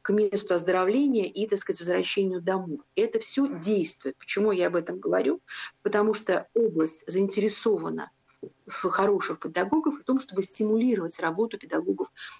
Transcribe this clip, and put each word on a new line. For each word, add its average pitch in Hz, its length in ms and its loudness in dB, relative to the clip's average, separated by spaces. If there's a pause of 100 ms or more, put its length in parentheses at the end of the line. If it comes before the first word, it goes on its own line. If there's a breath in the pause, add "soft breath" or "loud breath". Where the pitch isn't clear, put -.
к - 80 -8
месту 202 440 2
оздоровления 185 720 2
и, 214 200 -4
так 196 120 0
сказать, - 200 -4
возвращению 185 600 0
домой. 180 400 -4 (160)
Это 226 220 0
все 269 280 0
действует. 180 680 -2
Почему 208 340 2
я 180 160 2
об 175 80 0
этом 180 240 -2
говорю? 185 400 2 (420 loud breath)
Потому 208 320 2
что 190 400 0
область 160 560 2
заинтересована 190 1040 0 (560)
в - 220 -4
хороших 190 500 0
педагогах 202 580 0
и - 40 -16
в - 20 -20
том, 269 160 2
чтобы 190 240 -4
стимулировать 214 800 0
работу 190 360 -2
педагогов - 540 -4 (280 loud breath)